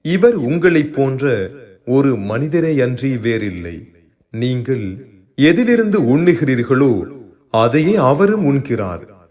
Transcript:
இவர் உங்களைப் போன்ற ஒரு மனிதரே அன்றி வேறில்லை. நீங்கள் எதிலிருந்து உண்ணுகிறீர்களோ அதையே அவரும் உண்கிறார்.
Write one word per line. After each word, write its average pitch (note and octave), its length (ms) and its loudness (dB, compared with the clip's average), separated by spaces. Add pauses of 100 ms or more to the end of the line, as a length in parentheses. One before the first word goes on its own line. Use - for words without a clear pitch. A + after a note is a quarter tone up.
இவர் G3 340 2
உங்களைப் D#3 580 0
போன்ற C3 560 -2 (360)
ஒரு C3+ 300 2
மனிதரே C#3+ 640 -2
அன்றி B2+ 380 -2
வேறில்லை. G2 720 -6 (400)
நீங்கள் A#2 760 -6 (280)
எதிலிருந்து G3 800 2
உண்ணுகிறீர்களோ C3 920 2 (440)
அதையே C#3+ 440 2
அவரும் F#3 500 2
உண்கிறார். G#2 600 -2 (240)